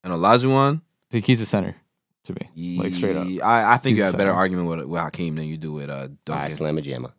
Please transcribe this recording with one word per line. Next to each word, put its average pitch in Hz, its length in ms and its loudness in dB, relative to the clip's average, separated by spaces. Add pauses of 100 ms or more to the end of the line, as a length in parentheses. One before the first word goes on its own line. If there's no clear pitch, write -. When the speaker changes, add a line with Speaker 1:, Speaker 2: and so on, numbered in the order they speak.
Speaker 1:
And 90 80 -6
Olajuwon? 131 640 4
Speaker 2:
I 160 40 -8 (300)
think 113 160 -2
he's 120 140 4
a 107 60 -4
center 98 280 -2 (500)
to 92 100 -12
me. 87 440 -10
Like, 92 160 -2
straight 90 220 -2
up. 92 100 -4
Speaker 1:
Ye-, 92 140 -6
I, 113 340 6
I - 40 6
think 131 180 2
Speaker 2:
He's - 20 2
Speaker 1:
you 104 60 4
Speaker 2:
a - 20 2
Speaker 1:
have 92 80 2
a 92 40 -2
better 98 120 4
Speaker 2:
center. 87 80 2
Speaker 1:
argument 92 300 0
with, 80 180 -4
with 82 140 -4
Hakeem 82 340 -4
than 78 140 -6
you 80 80 -8
do 78 160 -10
with, 71 180 -10
uh, - 40 -6
Speaker 3:
All 67 80 -8
right, 69 220 -14
Speaker 1:
Duncan. 71 280 -6
Speaker 3:
slamma 78 320 -4
jamma. 62 340 -10